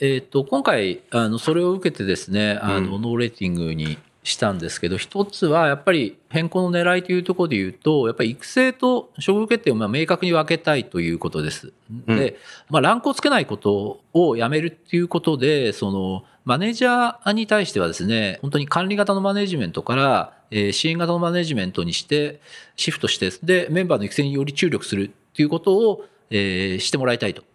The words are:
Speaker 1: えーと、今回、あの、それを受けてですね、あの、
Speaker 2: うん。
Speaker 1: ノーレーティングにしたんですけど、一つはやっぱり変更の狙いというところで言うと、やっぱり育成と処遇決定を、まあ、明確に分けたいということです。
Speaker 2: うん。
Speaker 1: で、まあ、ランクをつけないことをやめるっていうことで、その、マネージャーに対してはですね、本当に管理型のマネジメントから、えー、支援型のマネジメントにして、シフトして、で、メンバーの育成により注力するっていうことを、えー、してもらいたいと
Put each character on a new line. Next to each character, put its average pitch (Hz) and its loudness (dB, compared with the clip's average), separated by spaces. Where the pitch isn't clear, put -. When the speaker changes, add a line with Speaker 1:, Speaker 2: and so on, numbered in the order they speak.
Speaker 1:
え 139 2
ー - -6
と、 135 -2
今 269 0
回、 107 2
あ 117 2
の、 113 -2
そ 160 0
れ 170 2
を 180 2
受 185 -2
け - -4
て 104 -6
で 95 0
す - -8
ね、 104 0
あ 101 0
の、 95 -2
Speaker 2:
う - -6
ん。 107 -6
Speaker 1:
ノ 117 -4
ー 117 -2
レ 120 0
ー 117 -6
テ - -8
ィ 90 0
ン 87 -2
グ 82 -2
に 78 -4
し - -4
た 107 0
ん 92 -6
で 82 -8
す - -10
け 87 -2
ど、 92 -4
一 202 -4
つ - -4
は 160 4
や 143 2
っ 143 -8
ぱ 190 4
り 135 -2
変 160 0
更 185 0
の 175 0
狙 175 4
い 180 0
と 180 -4
い 180 2
う 175 -4
と 180 0
こ 180 0
ろ 175 0
で 135 0
言 95 -2
う 92 -6
と、 147 2
や 113 -2
っ - -18
ぱ - -2
り 113 0
育 135 -10
成 254 2
と 254 0
処 170 0
遇 214 0
決 233 0
定 135 4
を、 - 0
ま 110 -2
あ、 101 -2
明 147 -2
確 175 0
に 180 0
分 156 2
け 160 0
た 156 2
い 127 -2
と 90 -4
い 82 0
う 85 -2
こ 85 -6
と 78 -4
で 76 -4
す。 - -12
Speaker 2:
う 113 2
ん。 - 4
Speaker 1:
で、 135 0
ま 156 2
あ、 - 4
ラ 170 6
ン 240 -2
ク 285 0
を - 2
つ - -10
け 302 2
な 277 2
い 156 0
こ 104 -6
と 101 0
を 160 4
や 120 2
め 151 0
る 170 -2
っ - -10
て - -4
い 170 4
う 175 0
こ 170 0
と 160 2
で、 131 2
そ 101 -2
の、 95 -2
マ 123 2
ネ 190 0
ー 240 0
ジ 240 2
ャ 240 0
ー 202 0
に 220 0
対 208 2
し - -8
て 101 0
は 87 2
で 82 -2
す 87 -4
ね、 104 0
本 139 -6
当 151 2
に 143 -2
管 175 0
理 202 -2
型 202 2
の 196 -2
マ 196 0
ネ 202 -2
ジ 180 -4
メ 104 -2
ン 82 -6
ト - -6
か 120 -2
ら、 131 2
え 104 0
ー、 101 0
支 - -2
援 165 -2
型 170 0
の 170 0
マ 170 0
ネ 175 0
ジ 160 -4
メ 98 0
ン 92 -4
ト 175 -2
に 170 -4
し - -4
て、 147 -2
シ - -4
フ - -6
ト - 0
し - -2
て、 92 -2
で、 175 2
メ 175 0
ン 185 -2
バ 156 2
ー - 2
の 101 -4
育 - -6
成 147 2
に 139 -2
よ 139 -2
り 143 -6
注 175 0
力 117 -2
す - -6
る 98 0
っ - -14
て - 2
い 151 4
う - 2
こ 165 0
と 190 2
を、 214 2
え 95 0
ー、 - -4
し - -4
て 151 0
も 131 0
ら 120 4
い 117 0
た 113 -2
い 90 -4
と - -18